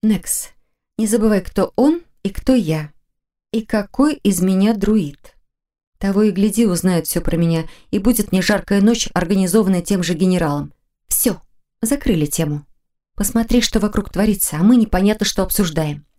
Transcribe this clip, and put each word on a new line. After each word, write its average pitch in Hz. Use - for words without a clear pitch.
Некс, -
не 220
забывай, 214
кто 190
он 311
и 196
кто -
я. 160
И 220
какой 240
из 190
меня 190
друид. 208
Того 196
и 214
гляди, 208
узнают 175
всё -
про -
меня, 165
и 202
будет 208
мне 185
жаркая 202
ночь, 226
организованная 185
тем 180
же 165
генералом. 160
Всё, -
закрыли 220
тему. 147
Посмотри, 226
что -
вокруг 208
творится, 196
а 165
мы 233
непонятно, 208
что -
обсуждаем. 156